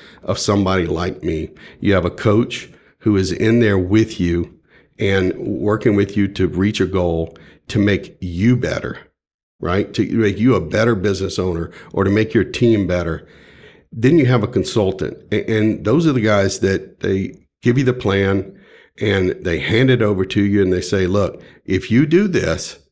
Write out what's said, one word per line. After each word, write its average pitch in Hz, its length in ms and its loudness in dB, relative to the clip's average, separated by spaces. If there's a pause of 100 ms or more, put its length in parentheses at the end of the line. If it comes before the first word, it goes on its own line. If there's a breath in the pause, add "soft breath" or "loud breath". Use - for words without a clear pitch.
(220 loud breath)
of - 160 -4
somebody 95 480 0
like 87 380 -4
me. 78 260 -6 (300 loud breath)
You 98 140 2
have 90 100 2
a 87 60 -2
coach - 580 -2 (320 soft breath)
who 107 160 2
is 95 160 0
in 113 280 2
there 101 180 2
with 98 420 0
you 87 300 -2 (460 soft breath)
and 98 400 0
working 104 600 -2
with 101 200 0
you 101 120 0
to 95 180 -2
reach 95 340 0
a 95 60 0
goal 85 500 -2 (300 loud breath)
to - 140 -2
make 101 400 0
you 95 360 0
better, - 400 -6 (640)
right? 95 360 -2
To 107 100 0 (120)
make 101 220 0
you 120 160 4
a 92 60 0
better 107 340 0
business 95 420 -4
owner 85 360 -4 (200 loud breath)
or 95 120 0
to 95 60 2
make 107 220 0
your 104 120 4
team 110 420 2
better. 82 400 -4 (640 soft breath)
Then 131 280 2
you 135 80 4
have 120 180 2
a - 20 0
consultant, - 720 -2 (160)
a-, 107 180 -2
and 107 340 0
those 143 220 2
are 151 60 4
the 127 80 0
guys 101 400 2
that 95 400 -2
they 95 340 -2 (280)
give 120 140 2
you 143 60 2
the 123 100 2
plan 98 600 0 (480 soft breath)
and 98 300 0 (120)
they 82 160 -2
hand 113 320 2
it 120 100 2
over 101 260 0
to 101 180 0
you 101 180 2
and 92 100 2
they 90 100 0
say, 95 260 0
"Look, 98 340 -2 (220 loud breath)
if 92 260 -2
you 127 160 4
do 185 220 2
this, 80 500 -4 (140)